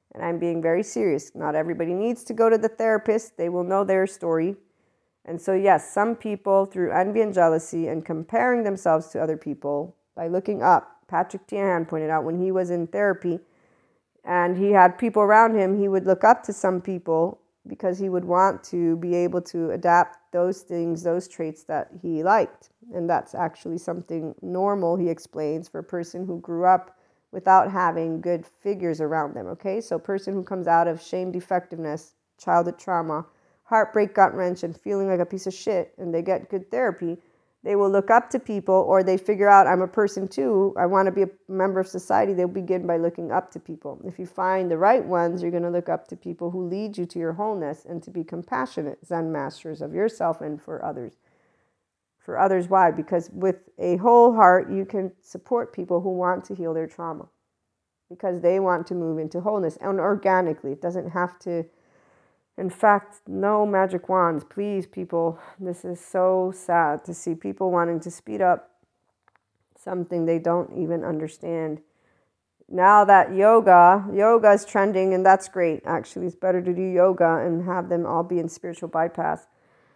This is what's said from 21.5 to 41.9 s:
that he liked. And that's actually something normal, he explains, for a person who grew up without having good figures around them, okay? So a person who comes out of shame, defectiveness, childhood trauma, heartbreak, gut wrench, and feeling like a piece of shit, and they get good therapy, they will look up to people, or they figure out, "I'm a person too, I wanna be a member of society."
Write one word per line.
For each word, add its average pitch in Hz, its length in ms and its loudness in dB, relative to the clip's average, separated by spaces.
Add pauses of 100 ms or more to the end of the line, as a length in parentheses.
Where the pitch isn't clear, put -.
that - 240 -6 (120)
he 165 220 -4
liked. 196 480 0 (240)
And 170 140 -6
that's - 260 -4
actually 165 440 -8
something 165 600 -10
normal, 185 560 -2
he 175 140 0
explains, 156 580 -8
for 160 120 -12
a 170 40 -12
person 175 400 -10
who 175 160 -10
grew 170 240 -6
up 185 320 2 (360)
without 190 380 4
having 165 520 -2
good 170 240 -4
figures 180 560 -6
around 151 320 -4
them, 98 140 -10
okay? 196 340 -6
So 185 140 -6
a - 20 -6
person 196 340 -6
who 196 100 -4
comes 185 240 -8
out 170 220 4
of 165 100 -4
shame, 185 320 -8
defectiveness, 175 840 -8 (240)
childhood 175 400 0
trauma, 165 480 -4 (380)
heartbreak, 214 500 0
gut 196 200 4
wrench, 180 280 -2
and 170 120 -6
feeling 196 340 -4
like 180 120 2
a 175 60 0
piece 190 200 -10
of 190 60 -4
shit, 190 460 -4
and 170 160 -6
they 170 80 -2
get 180 260 -2
good 190 220 -8
therapy, 185 480 -4 (440)
they 202 140 -2
will 196 140 2
look 196 200 2
up 233 200 4
to 262 80 -2
people, 202 380 0
or 190 260 4
they 185 160 0
figure 202 300 0
out, 196 180 10
"I'm 180 160 2
a 185 40 0
person 196 400 -2
too, 196 480 0
I 175 120 0
wanna 190 260 2
be 196 120 0
a 190 60 -2 (180)
member 190 320 -2
of 185 60 -4
society." 196 460 -2